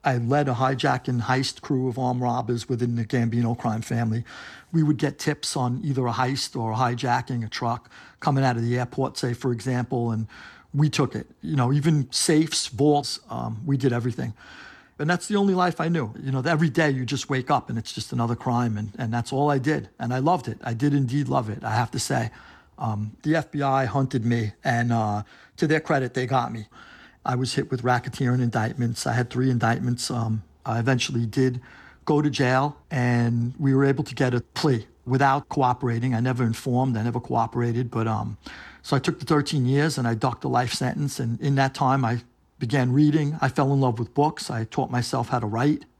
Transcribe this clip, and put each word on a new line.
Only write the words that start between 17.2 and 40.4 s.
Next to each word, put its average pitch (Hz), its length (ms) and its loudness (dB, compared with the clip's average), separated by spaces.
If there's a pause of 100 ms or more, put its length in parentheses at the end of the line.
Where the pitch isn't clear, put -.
wake 131 200 -2
up 131 200 0
and 113 100 -2
it's - 140 -10
just - 180 -8
another 117 240 0
crime, 120 420 0
and, 104 220 -6
and 113 140 -4
that's 120 180 -4
all 143 180 0
I 143 80 2
did. 143 300 -2 (120)
And 123 140 -4
I 127 60 -2
loved 151 300 0
it. 107 160 -8
I 120 80 -4
did 139 200 2
indeed 135 360 0
love 127 200 -2
it, - 140 -8
I 113 80 -4
have 113 200 0
to - 80 -6
say. 123 300 -2 (480)
Um, 107 460 -6
the 156 140 2
F 147 140 -4
B 143 100 -4
I 135 240 2
hunted 127 400 0
me, 117 260 0 (140)
and, 120 260 0
uh, 107 320 0 (320)
to - 100 0
their 156 140 2
credit, 135 340 0
they 127 120 -2
got 123 260 0
me. 110 140 -8 (600)
I 127 100 0
was 127 180 -2
hit - 180 -2
with 117 120 -4
racketeering 123 580 0
indictments. 117 680 -2
I 117 60 -2
had 120 160 0
three 127 200 2
indictments. 120 640 0
Um, 110 320 -2 (220)
I 113 140 -2
eventually 120 460 0
did 123 360 0 (420)
go 151 180 2
to 147 80 2
jail, 135 460 2 (160)
and 120 680 2
we 135 160 2
were 135 120 6
able 131 180 2
to - 100 -8
get 127 200 2
a 120 80 2
plea 127 460 0 (180)
without 135 420 2
cooperating. 123 680 0
I 113 60 2
never 127 240 0
informed, 123 540 0
I 107 40 -2
never 117 200 -2
cooperated, 120 680 0
but, 113 200 -2
um, 107 280 -4 (440)
so - 160 0
I - 20 4
took - 200 -2
the 135 60 -10
thirteen 143 400 2
years 139 320 2
and 123 80 0
I 117 100 2
ducked 123 280 -2